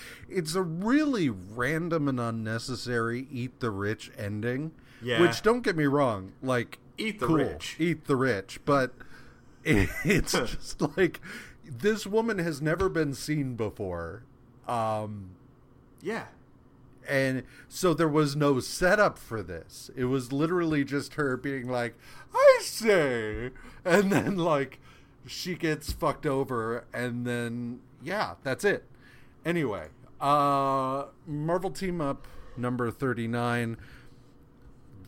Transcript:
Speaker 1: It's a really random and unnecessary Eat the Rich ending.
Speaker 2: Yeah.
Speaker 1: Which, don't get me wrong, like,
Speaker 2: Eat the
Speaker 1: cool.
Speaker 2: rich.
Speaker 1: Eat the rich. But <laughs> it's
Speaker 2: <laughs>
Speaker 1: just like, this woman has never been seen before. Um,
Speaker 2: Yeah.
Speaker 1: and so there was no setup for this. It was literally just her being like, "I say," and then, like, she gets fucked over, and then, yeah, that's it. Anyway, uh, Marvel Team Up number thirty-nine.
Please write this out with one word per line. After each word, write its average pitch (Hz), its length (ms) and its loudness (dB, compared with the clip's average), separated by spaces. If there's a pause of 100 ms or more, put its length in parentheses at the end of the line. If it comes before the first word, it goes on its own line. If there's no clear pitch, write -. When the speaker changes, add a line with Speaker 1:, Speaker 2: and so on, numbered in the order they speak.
(260)
Speaker 1:
It's 165 280 -4
a 190 80 2
really 208 640 2
random 139 800 0
and 127 100 0
unnecessary 117 1120 -2
Eat 127 300 -6
the 117 100 0
Rich 101 460 -4
ending. 120 560 -4 (280)
Speaker 2:
Yeah. 117 200 0
Speaker 1:
Which, - 220 2
don't 233 200 4
get 190 140 0
me 151 80 2
wrong, 123 480 2 (100)
like, 123 380 -2 (160)
Speaker 2:
Eat 208 240 -4
the - 80 0
Speaker 1:
cool. 160 80 6
Speaker 2:
rich. 107 420 -2
Speaker 1:
Eat 160 280 0
the 139 100 2
rich. 120 480 0
But 139 280 2 (380)
<laughs> - 340 -20
it's 156 680 2
Speaker 2:
<laughs> - 0 -
Speaker 1:
just - 480 -2 (160)
like, 175 240 2 (440)
this 202 400 -2
woman 220 340 0
has 165 220 -2
never 175 280 2
been 156 260 0
seen 139 400 -2
before. 98 720 -6 (420)
Um, 107 680 -2 (680)
Speaker 2:
Yeah. 190 220 -6 (840)
Speaker 1:
and 135 360 0 (240)
so 180 260 2
there 160 140 4
was 147 260 2
no 143 240 4
setup 180 640 2
for 113 200 -6
this. 85 540 -12
It 127 120 -2
was 127 260 -2
literally 160 500 2
just 139 320 -4
her 135 220 0
being 127 320 -6
like, 120 260 -2 (400)
"I 523 300 10
say," 127 880 2 (320)
and 190 260 6
then, 190 260 2
like, 151 440 0 (460)
she 175 280 -6
gets 156 380 -2
fucked 151 340 -2
over, 120 640 -2
and 120 320 -4
then, 120 580 -4 (200)
yeah, 151 400 -4
that's 131 220 -4
it. 196 200 2 (640)
Anyway, 117 440 -2 (300)
uh, 139 840 2 (200)
Marvel 170 460 -2
Team 175 300 -4
Up 139 260 -2 (300)
number 123 340 -2
thirty-nine. 120 840 -2 (1300)